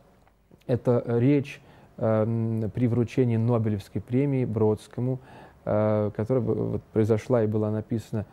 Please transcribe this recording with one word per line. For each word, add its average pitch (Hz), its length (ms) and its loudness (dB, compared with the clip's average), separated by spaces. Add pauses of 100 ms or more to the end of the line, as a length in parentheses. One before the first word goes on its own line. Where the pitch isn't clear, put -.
(680)
Это 120 400 0
речь, 123 540 0 (380)
эм, 110 760 0
при 123 120 0
вручении 117 500 2
Нобелевской 110 640 0
премии 131 440 0
Бродскому, 110 760 -2 (460)
э, 107 520 0
которая 117 260 0
в-, 113 300 -2
вот 107 100 -6 (100)
произошла 110 520 2
и - 20 0
была 107 240 -2
написана 107 640 -6